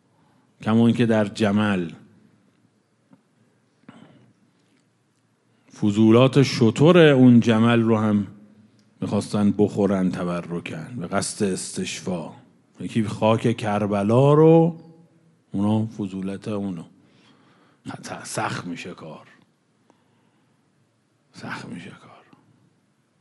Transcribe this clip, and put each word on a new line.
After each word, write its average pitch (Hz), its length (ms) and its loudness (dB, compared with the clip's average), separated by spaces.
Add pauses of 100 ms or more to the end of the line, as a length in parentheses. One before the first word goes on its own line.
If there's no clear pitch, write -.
(640)
کما 113 240 2
اینکه 117 200 2
در 110 180 2
جمل 101 680 -2 (4000)
فضولات 113 640 4
شتر 131 560 2
اون 127 420 6
جمل 117 400 2
رو 113 180 2
هم 104 280 0 (720)
می‌خواستن 104 500 -2
بخورن، 98 600 0
تبرکن، 87 840 -8
به 87 100 -10
قصد 98 380 -4
استشفا. 92 840 -8 (500)
یکی - 240 -4
خاک 110 520 -2
کربلا 107 800 0
رو، 165 460 4 (720)
اونا 107 340 -2
فضولت 98 600 -10
اونو. 98 360 -8 (1040)
خطر-، - 360 -16
سخت 110 420 -8
می‌شه 87 240 -14
کار. 80 360 -18 (2000)
سخت - 360 -14
می‌شه - 220 -16
کار. - 200 -20 (1120)